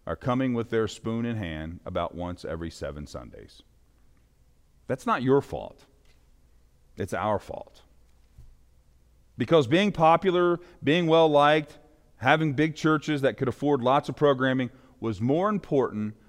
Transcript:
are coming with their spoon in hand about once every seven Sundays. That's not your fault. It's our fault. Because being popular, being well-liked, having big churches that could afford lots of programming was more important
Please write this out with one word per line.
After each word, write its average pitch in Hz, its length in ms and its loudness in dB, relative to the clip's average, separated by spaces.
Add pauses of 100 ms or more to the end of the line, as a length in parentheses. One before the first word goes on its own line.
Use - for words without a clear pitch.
are 85 100 -6
coming 127 380 -2
with 117 160 -4
their 113 180 0
spoon 113 380 -8
in 120 100 -6
hand 82 500 -10
about 87 300 -6
once 87 300 -10
every 82 240 -8
seven 73 360 -12
Sundays. - 560 -18 (1300)
That's - 180 -6
not 214 160 -2
your 135 200 4
fault. - 440 -14 (1120)
It's - 180 -8
our 101 260 -2
fault. - 420 -16 (1600)
Because 135 300 2
being 185 240 2
popular, 175 680 2 (200)
being 165 260 2
well-liked, 156 720 4 (380)
having 156 380 2
big 151 220 0
churches 151 460 0
that 127 140 2
could 131 140 -2
afford 139 320 0
lots 135 260 2
of 135 80 -8
programming 131 540 2 (320)
was 110 180 -4
more 151 300 0
important 110 640 -2 (140)